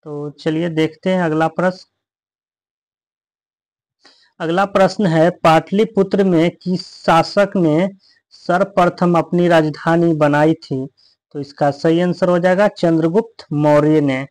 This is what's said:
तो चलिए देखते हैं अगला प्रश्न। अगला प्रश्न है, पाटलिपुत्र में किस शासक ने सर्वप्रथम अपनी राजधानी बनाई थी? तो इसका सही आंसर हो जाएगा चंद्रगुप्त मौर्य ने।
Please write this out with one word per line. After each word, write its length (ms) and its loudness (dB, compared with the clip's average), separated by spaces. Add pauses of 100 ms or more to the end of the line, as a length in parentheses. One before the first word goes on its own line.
तो 240 -10
चलिए 380 -4
देखते 460 -2
हैं 80 0
अगला 260 -2
प्रश्न। 400 -4 (2500)
अगला 240 -2
प्रश्न 420 0
है, 240 2
पाटलिपुत्र 960 0
में 260 2
किस 360 -8
शासक 680 0
ने 320 0 (420)
सर्वप्रथम 880 -2
अपनी 300 -2
राजधानी 680 0
बनाई 400 2
थी? 320 -8 (440)
तो 100 -10
इसका 300 -4
सही 300 -2
आंसर 280 -2
हो 100 0
जाएगा 300 0
चंद्रगुप्त 840 -2
मौर्य 480 2
ने। 300 -4